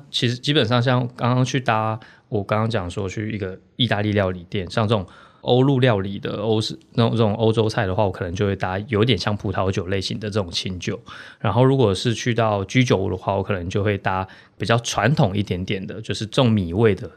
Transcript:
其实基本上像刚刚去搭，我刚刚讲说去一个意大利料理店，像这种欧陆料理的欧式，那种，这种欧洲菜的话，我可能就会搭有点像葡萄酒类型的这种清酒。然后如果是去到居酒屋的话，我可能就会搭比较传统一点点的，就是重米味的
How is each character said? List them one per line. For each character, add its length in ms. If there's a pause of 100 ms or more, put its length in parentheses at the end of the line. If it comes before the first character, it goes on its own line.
(100)
其 180
实 80
基 160
本 140
上 160
像 340
刚 180
刚 100
去 160
搭， 380 (300)
我 140
刚 160
刚 100
讲 220
说 180
去 240
一 60
个 200 (180)
意 100
大 160
利 100
料 180
理 200
店， 200
像 160
这 80
种 100 (360)
欧 220
陆 180
料 180
理 220
的 160
欧 240
式， 180 (160)
那 100
种， 80
这 40
种 180
欧 180
洲 160
菜 160
的 80
话， 120
我 80
可 120
能 80
就 140
会 80
搭 240 (100)
有 160
点 140
像 180
葡 160
萄 180
酒 160
类 140
型 200
的 100
这 100
种 100
清 280
酒。 200 (420)
然 120
后 120
如 120
果 160
是 220
去 180
到 320
居 200
酒 120
屋 140
的 60
话， 180
我 80
可 100
能 160
就 140
会 160
搭 280 (300)
比 80
较 140
传 380
统 200
一 60
点 220
点 200
的， 160
就 140
是 120
重 240
米 220
味 220
的 220